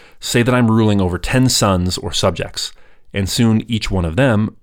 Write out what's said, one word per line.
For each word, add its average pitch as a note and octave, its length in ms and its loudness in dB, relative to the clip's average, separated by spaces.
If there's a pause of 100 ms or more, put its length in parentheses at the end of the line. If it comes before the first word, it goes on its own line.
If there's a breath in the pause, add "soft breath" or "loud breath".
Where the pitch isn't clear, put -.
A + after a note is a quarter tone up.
(200 soft breath)
"Say - 220 0
that B2 120 0
I'm A#2 160 2
ruling G#2+ 320 2
over F2 160 -2
ten B2+ 320 0
sons F#2 480 0
or - 140 -10
subjects, - 600 -4 (400 soft breath)
and G2 160 -2
soon A2 420 2
each A2 200 -4
one F#2 160 -2
of D#2+ 100 -4
them A2 460 0